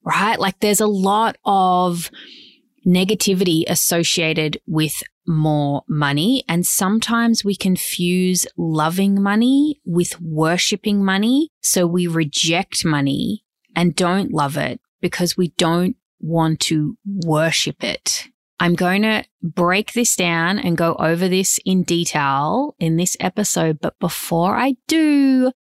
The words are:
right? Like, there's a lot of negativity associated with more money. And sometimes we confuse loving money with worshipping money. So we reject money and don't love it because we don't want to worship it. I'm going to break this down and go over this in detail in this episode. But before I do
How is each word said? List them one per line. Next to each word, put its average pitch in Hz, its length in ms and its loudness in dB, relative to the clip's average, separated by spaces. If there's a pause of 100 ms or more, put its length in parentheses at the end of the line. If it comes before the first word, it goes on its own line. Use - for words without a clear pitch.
right? 196 360 0
Like, 190 200 -2
there's 208 220 2
a 214 40 2
lot 202 580 2
of 180 680 2 (760)
negativity 185 800 2
associated 160 1000 0
with 156 260 0 (320)
more 151 640 0
money. 151 580 0
And 175 200 0
sometimes 226 760 0
we 202 120 0
confuse 180 880 0 (100)
loving 170 640 0
money 247 640 2
with 175 380 -2
worshipping 175 840 0
money. 220 460 2 (140)
So 180 240 2
we 175 180 0
reject 165 800 -2
money 143 580 -2 (320)
and 170 200 0
don't 185 360 0
love 147 240 -2
it 151 240 -4 (220)
because 175 340 -2
we 180 120 0 (100)
don't 175 380 0 (240)
want 160 400 0
to 151 360 -2 (300)
worship 156 580 0
it. - 440 -6 (320)
I'm 175 160 2
going 180 260 0
to 220 220 0 (180)
break 180 520 -2
this 240 220 0
down 175 440 0
and 170 180 -2
go 170 220 0
over 170 280 0
this 185 380 0
in 185 160 2
detail 165 960 -2
in 165 200 0
this 180 220 -2
episode. 170 600 -2
But - 160 -6
before 175 580 -2
I 247 200 0 (120)
do 277 720 2